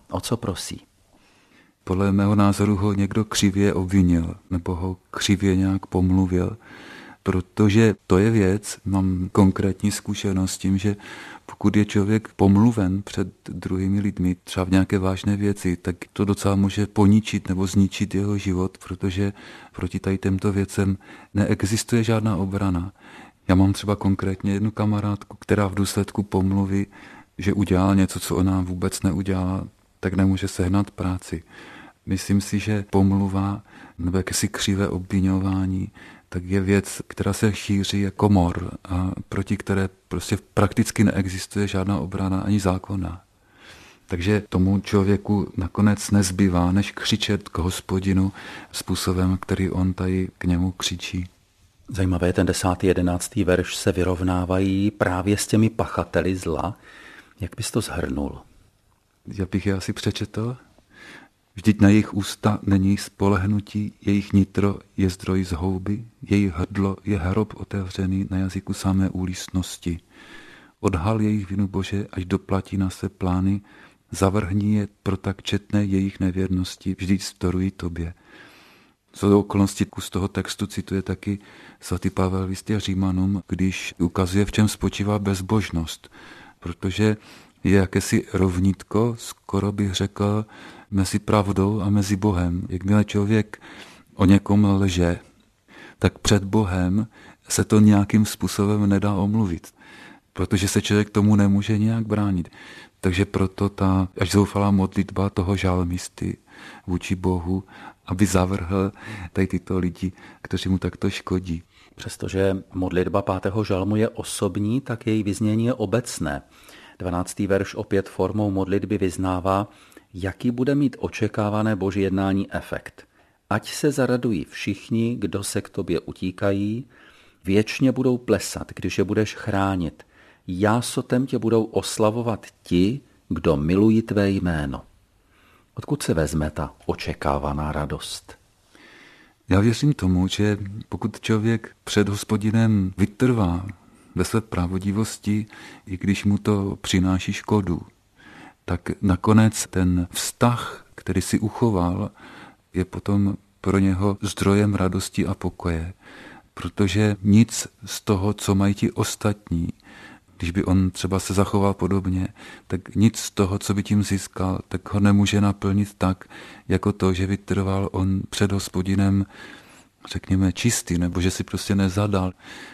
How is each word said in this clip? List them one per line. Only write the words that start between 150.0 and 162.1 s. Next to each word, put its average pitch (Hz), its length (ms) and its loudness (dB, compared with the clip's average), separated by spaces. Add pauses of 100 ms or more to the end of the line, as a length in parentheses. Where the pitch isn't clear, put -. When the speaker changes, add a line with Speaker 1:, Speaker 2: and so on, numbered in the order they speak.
Speaker 2:
vztah, - 760 -2 (100)
který 92 260 -2
si - 180 0
uchoval, 101 720 0 (640)
je 90 120 -2
potom 101 520 -2 (240)
pro 95 160 2
něho 98 440 2
zdrojem 101 540 2
radosti 92 500 -2
a 95 80 -2
pokoje. 85 600 -6 (600)
Protože 104 680 0
nic 107 440 4 (180)
z - 160 -10
toho, 101 320 0
co 101 220 0
mají 98 180 4
ti 110 180 0
ostatní, 98 800 -2 (680)
když 85 140 -4
by 95 120 0
on 92 280 2
třeba 92 280 -2
se - 140 -4
zachoval 98 400 2
podobně, 92 540 -2 (400)